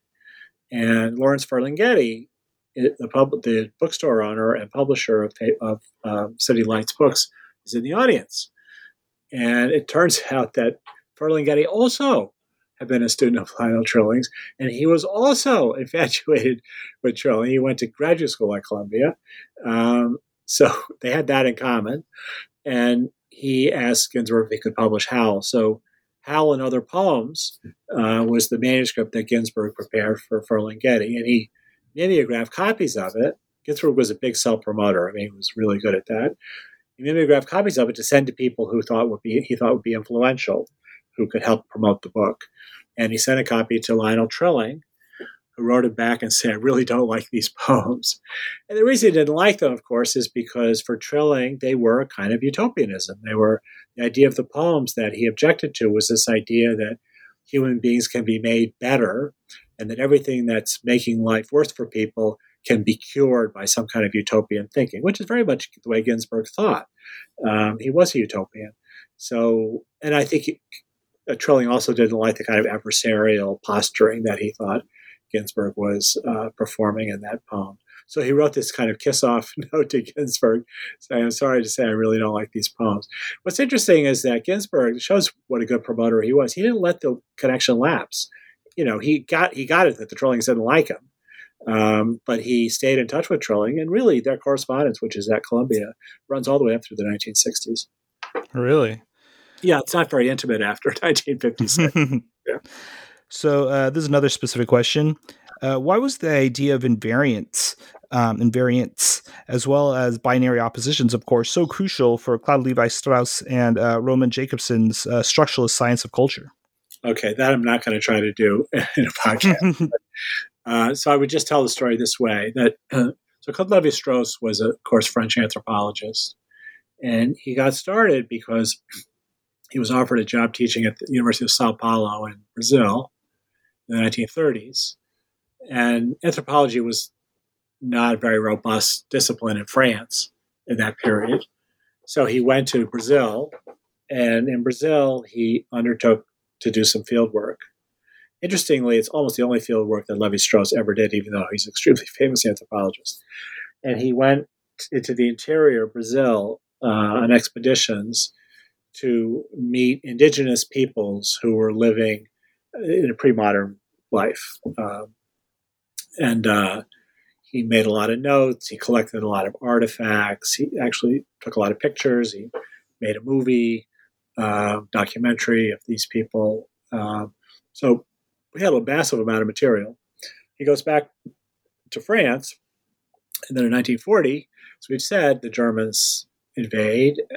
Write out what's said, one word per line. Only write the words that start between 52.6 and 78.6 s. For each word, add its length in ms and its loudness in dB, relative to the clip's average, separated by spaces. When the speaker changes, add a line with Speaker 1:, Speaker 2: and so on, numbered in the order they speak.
Speaker 1:
They 100 -6
were, 260 2
the 100 -4
idea 220 4
of 80 0
the 80 -4
poems 520 -2
that 180 -4
he 120 -2
objected 500 0
to 120 0
was 200 2
this 200 0
idea 480 2
that 220 -6
human 340 -2
beings 280 0
can 160 -4
be 160 0
made 400 0
better 540 0
and 120 -10
that 100 -8
everything 460 2
that's 380 -2
making 400 0
life 280 0
worse 200 2
for 140 -8
people 520 -4
can 180 2
be 120 2
cured 580 0
by 120 -10
some 220 -2
kind 180 -2
of 80 -2
utopian 600 -2
thinking, 280 -2
which 180 -2
is 60 -8
very 180 0
much 260 -2
the 60 -12
way 120 2
Ginsberg 440 -2
thought. 300 0
Um, 340 0
he 100 -4
was 240 4
a 60 0
utopian. 540 -6
So, 600 0
and 140 0
I 80 4
think 200 0
he, 180 -6
uh, 60 -2
Trilling 320 2
also 260 0
didn't 240 2
like 200 0
the 80 -10
kind 140 2
of 80 0
adversarial 960 0
posturing 600 2
that 160 -2
he 180 -4
thought 260 -4
Ginsberg 420 -4
was, 520 -2
uh, 300 -4
performing 520 -2
in 120 -8
that 260 -10
poem. 300 -8
So 140 -4
he 120 0
wrote 200 2
this 180 -4